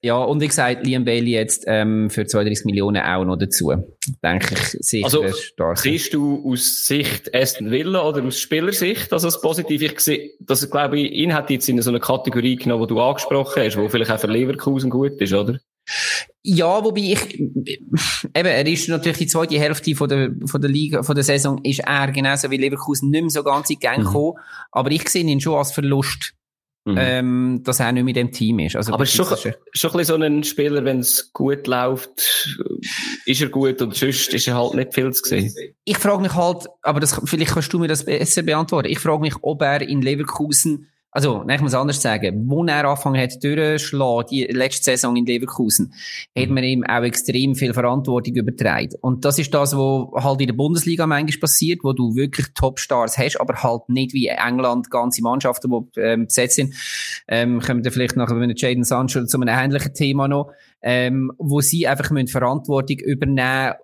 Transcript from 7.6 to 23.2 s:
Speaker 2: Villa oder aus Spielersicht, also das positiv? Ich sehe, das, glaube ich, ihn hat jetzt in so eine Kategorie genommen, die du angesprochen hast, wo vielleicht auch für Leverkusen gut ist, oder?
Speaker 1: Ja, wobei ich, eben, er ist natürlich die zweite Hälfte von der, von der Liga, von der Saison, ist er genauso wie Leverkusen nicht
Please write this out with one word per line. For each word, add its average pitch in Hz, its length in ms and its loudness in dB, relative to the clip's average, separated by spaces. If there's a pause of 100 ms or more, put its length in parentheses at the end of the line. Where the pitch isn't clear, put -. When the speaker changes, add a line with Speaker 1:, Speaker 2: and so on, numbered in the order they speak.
Speaker 2:
Villa 165 380 0
oder 143 160 -2
aus 127 160 -4
Spielersicht, 185 720 -2
also 170 140 0
das 170 160 -2
positiv? 156 400 0
Ich 147 180 -4
sehe, 147 300 0 (100)
das, 143 300 0
glaube 143 280 2
ich, 143 140 0
ihn 160 220 2
hat 143 160 -2
jetzt 131 180 0
in 123 140 2
so 120 80 0
eine 120 100 0
Kategorie 127 560 0
genommen, 117 280 0
die 113 100 -2
du 110 80 2
angesprochen 135 600 0
hast, 107 140 0
wo 104 140 0
vielleicht 113 200 0
auch 107 80 0
für 104 100 -2
Leverkusen 131 600 0
gut 139 320 0
ist, 95 140 2
oder? 104 240 0 (840)
Speaker 1:
Ja, 180 400 2
wobei 214 200 0
ich, - 360 -2
eben, - 460 -6 (500)
er 151 320 2
ist 165 220 0
natürlich 165 300 0
die 160 80 0
zweite 160 320 0
Hälfte 151 360 0
von 139 140 0
der, 135 220 2 (160)
von 139 160 -2
der 139 80 2
Liga, 147 320 0
von 147 120 0
der 139 100 2
Saison, 139 380 2
ist 139 180 0
er 139 300 0
genauso 135 400 0
wie 135 60 0
Leverkusen 139 540 0
nicht 156 100 4